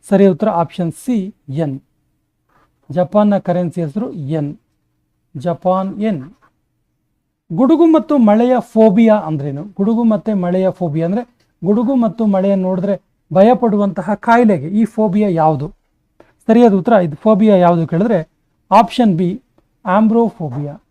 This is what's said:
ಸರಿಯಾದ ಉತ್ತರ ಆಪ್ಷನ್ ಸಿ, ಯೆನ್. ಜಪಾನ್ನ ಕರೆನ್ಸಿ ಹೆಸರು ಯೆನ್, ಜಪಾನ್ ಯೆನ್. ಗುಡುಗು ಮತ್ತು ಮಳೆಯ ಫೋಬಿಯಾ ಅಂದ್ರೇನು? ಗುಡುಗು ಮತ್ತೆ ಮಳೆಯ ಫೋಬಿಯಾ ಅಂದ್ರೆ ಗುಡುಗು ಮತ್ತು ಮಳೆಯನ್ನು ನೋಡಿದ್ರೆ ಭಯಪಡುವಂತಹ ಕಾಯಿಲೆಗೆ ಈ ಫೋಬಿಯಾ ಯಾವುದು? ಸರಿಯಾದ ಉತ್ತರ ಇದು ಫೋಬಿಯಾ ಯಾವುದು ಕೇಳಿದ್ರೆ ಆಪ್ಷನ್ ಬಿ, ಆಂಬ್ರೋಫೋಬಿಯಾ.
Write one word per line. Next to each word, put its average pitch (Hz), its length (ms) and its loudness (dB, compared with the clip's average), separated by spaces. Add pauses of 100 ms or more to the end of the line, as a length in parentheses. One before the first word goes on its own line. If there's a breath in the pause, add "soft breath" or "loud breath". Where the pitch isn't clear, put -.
ಸರಿಯಾದ 196 240 4
ಉತ್ತರ 208 160 -2
ಆಪ್ಷನ್ 170 440 -4
ಸಿ, 214 420 -6 (140)
ಯೆನ್. 139 320 -6 (1080)
ಜಪಾನ್ನ 196 480 0
ಕರೆನ್ಸಿ 175 440 -4
ಹೆಸರು 202 300 -8
ಯೆನ್, 151 440 -6 (800)
ಜಪಾನ್ 185 640 -4
ಯೆನ್. 180 340 -6 (1200)
ಗುಡುಗು 277 340 2
ಮತ್ತು 311 320 2
ಮಳೆಯ 233 400 2
ಫೋಬಿಯಾ 220 580 4
ಅಂದ್ರೇನು? 147 480 -6
ಗುಡುಗು 214 400 -4
ಮತ್ತೆ 214 300 -2
ಮಳೆಯ 185 360 -2
ಫೋಬಿಯಾ 165 360 -4
ಅಂದ್ರೆ 220 300 -6 (280)
ಗುಡುಗು 226 300 0
ಮತ್ತು 233 320 -2
ಮಳೆಯನ್ನು 196 360 0
ನೋಡಿದ್ರೆ 185 400 -4 (320)
ಭಯಪಡುವಂತಹ 202 800 0
ಕಾಯಿಲೆಗೆ 214 540 0
ಈ 208 160 -2
ಫೋಬಿಯಾ 208 440 -2
ಯಾವುದು? 156 500 -2 (680 soft breath)
ಸರಿಯಾದ 226 260 6
ಉತ್ತರ 196 200 0
ಇದು 175 240 2
ಫೋಬಿಯಾ 214 400 2
ಯಾವುದು 175 300 2
ಕೇಳಿದ್ರೆ 180 420 -2 (420)
ಆಪ್ಷನ್ 208 460 2
ಬಿ, 180 260 -4 (440)
ಆಂಬ್ರೋಫೋಬಿಯಾ. 185 1040 -2